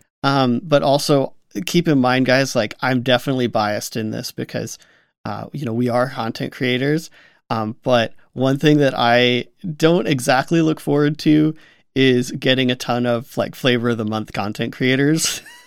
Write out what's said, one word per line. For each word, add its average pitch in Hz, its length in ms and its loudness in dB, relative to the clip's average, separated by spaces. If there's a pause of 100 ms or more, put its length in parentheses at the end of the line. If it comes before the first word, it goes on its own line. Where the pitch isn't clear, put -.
(240)
um, 135 400 2
but 151 200 2
also 143 500 2 (320)
keep 170 240 0
in 143 100 4
mind, 127 280 2
guys, 131 280 2
like, 110 260 -2
I'm 131 200 -2
definitely 127 460 0
biased 107 500 -4
in 110 140 -6
this 117 200 -8
because, 113 460 -8 (480)
uh, 107 260 -8
you 147 140 -10
know, 113 80 -6
we 123 160 0
are 123 180 0
content 123 460 -8
creators, 139 560 -2 (400)
um, 113 340 -4
but 120 300 2 (180)
one 131 260 0
thing 151 200 4
that 139 180 2
I 123 520 2 (280)
don't 165 320 2
exactly 139 540 0
look 156 180 0
forward 147 400 0
to 156 360 2 (380)
is 127 380 2
getting 131 400 0
a 123 40 -4
ton 123 300 -2
of, 117 300 -4
like, - 180 -4
flavor 120 360 0
of 117 80 -2
the 113 80 -4
month 107 260 -4
content 107 400 -6
creators, 139 720 0 (260)